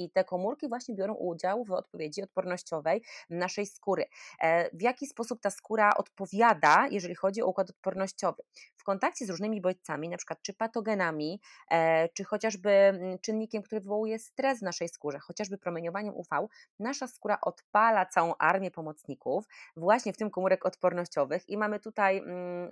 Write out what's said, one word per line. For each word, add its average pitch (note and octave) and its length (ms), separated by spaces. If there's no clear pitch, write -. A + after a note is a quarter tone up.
i E3+ 80
te F#3 120
komórki G3 460
właśnie A#3 260
biorą G3 180
udział F#3 520
w G3+ 60
odpowiedzi F3 520
odpornościowej F3+ 800
naszej F3+ 300
skóry. F#3 400
E, E3 380
w - 40
jaki A3+ 260
sposób A3+ 340
ta G3+ 80
skóra G#3 480
odpowiada, F#3+ 960
jeżeli F3+ 240
chodzi G3 260
o F3+ 60
układ F#3 220
odpornościowy? F#3+ 720
W - 60
kontakcie A#3 420
z G3 40
różnymi G3+ 320
bodźcami, E3+ 480
na F3 80
przykład - 240
czy G3+ 120
patogenami, G3 880
e, E3 380
czy - 140
chociażby, G#3 460
mm, F#3+ 500
czynnikiem, A3 440
który G#3+ 180
wywołuje G#3+ 380
stres C4+ 400
w - 20
naszej F3 280
skórze, C#3+ 300
chociażby F#3+ 380
promieniowaniem F3 560
U F3 180
V, D#3 160
nasza B3+ 280
skóra G#3+ 340
odpala G#3 640
całą E3+ 340
armię F#3 320
pomocników, D3+ 760
właśnie G3+ 380
w - 40
tym G#3+ 120
komórek F#3 360
odpornościowych F3 840
i G3+ 80
mamy G#3 220
tutaj, G3+ 380
mm, F3+ 540